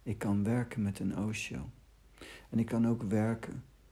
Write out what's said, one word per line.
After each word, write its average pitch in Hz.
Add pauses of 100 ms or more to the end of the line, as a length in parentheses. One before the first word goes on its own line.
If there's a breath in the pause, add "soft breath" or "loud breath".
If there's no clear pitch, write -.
ik -
kan 101
werken 117
met 98
een 95
osho. - (800 loud breath)
En 113
ik 117
kan 117
ook 117
werken 110 (280)